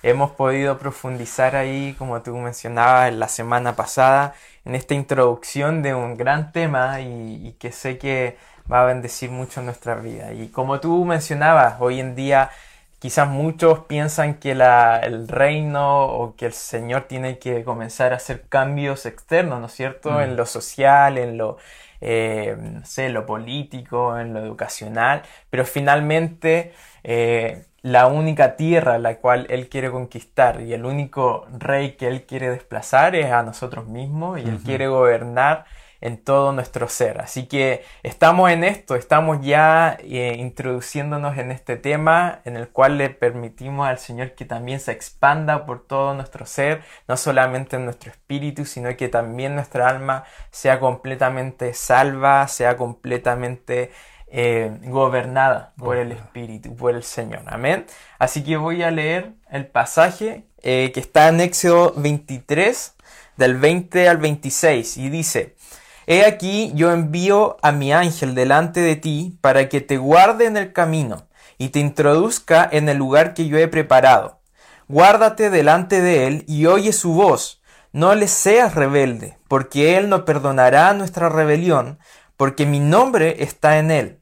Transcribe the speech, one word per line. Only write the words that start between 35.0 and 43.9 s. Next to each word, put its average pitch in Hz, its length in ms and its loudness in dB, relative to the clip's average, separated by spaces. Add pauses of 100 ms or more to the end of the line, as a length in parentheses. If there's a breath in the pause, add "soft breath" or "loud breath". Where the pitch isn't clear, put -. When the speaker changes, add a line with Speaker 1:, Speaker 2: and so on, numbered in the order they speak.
Speaker 1:
en 117 220 -10
todo 139 300 0
nuestro 120 380 -8
ser. 110 320 -4
Así 127 260 -12
que 135 380 -2 (180 loud breath)
estamos 175 480 4
en 170 140 0
esto, 196 300 -4
estamos 151 460 0
ya, 156 600 4
eh, 123 360 -6
introduciéndonos 135 1000 -8
en 127 120 -8
este 127 280 -10
tema 151 640 0
en 120 140 -10
el 117 100 -10
cual 139 300 2
le 139 120 -2
permitimos 127 800 -6
al 127 120 -6